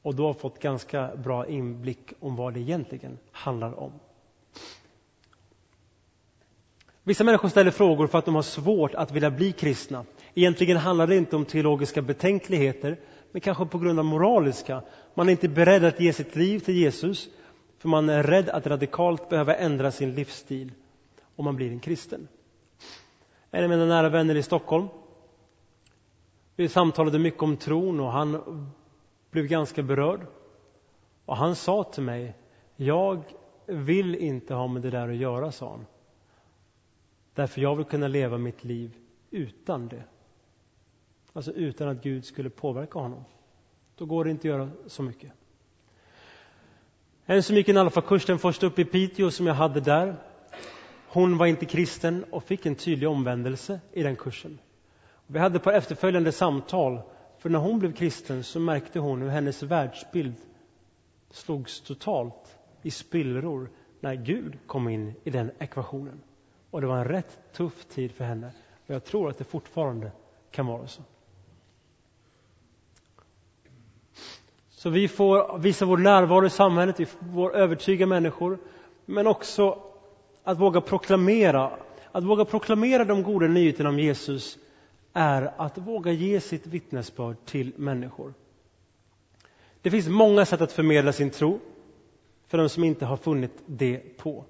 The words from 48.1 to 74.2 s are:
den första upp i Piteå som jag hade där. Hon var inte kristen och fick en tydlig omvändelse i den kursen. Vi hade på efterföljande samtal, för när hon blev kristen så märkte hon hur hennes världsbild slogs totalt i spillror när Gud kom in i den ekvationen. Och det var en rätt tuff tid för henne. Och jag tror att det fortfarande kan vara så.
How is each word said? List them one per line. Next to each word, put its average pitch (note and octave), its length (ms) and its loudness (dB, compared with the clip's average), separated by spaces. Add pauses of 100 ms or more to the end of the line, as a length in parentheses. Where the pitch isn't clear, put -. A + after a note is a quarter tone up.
den F3+ 140 2
första F3+ 260 0
upp F3+ 140 0
i E3+ 60 4
Piteå F#3 460 0
som F3 160 -2
jag D#3+ 60 2
hade C#3+ 280 0
där. D#3+ 340 2 (920)
Hon F3+ 300 4
var E3+ 80 6
inte E3 200 2
kristen E3+ 640 -2
och - 120 -8
fick F#3+ 220 -6
en D3 100 -2
tydlig D3+ 340 -2
omvändelse C3 720 -4 (120)
i E3+ 120 -4
den C3+ 120 -2
kursen. C#3 440 -14 (680)
Vi D3 120 -6
hade F3 200 2
på F#3+ 120 2
efterföljande F3+ 600 0
samtal, C#3 680 -2 (400)
för E3+ 100 -8
när E3 100 2
hon G#3 200 0
blev F3 140 -2
kristen C3+ 500 -6
så - 160 -8
märkte E3 400 -4
hon C3+ 220 -4
hur C3+ 80 -4
hennes C#3+ 340 -4
världsbild C#3+ 720 -4 (960)
slogs - 500 -10
totalt C3+ 760 -6 (240)
i D3 100 -8
spillror C3+ 800 -6 (300)
när C3+ 160 -6
Gud C#3 420 -6 (100)
kom B2 220 -4
in A2 240 -6 (100)
i D#3+ 60 -8
den B2 300 -4
ekvationen. C#3 640 -12 (500)
Och D#3 100 -6
det C3+ 60 -2
var B2+ 100 -2
en B2 80 -2
rätt E3+ 340 -6 (140)
tuff - 320 -8
tid B2+ 260 -8
för C3 120 -12
henne. A#2 280 -8 (360)
Och C#3 80 -8
jag B2+ 80 -8
tror F#3+ 260 -4
att C3+ 80 -12
det C3+ 60 -10
fortfarande B2 680 -6 (400)
kan C3+ 140 -4
vara A#2+ 220 -8
så. - 140 -20 (3750)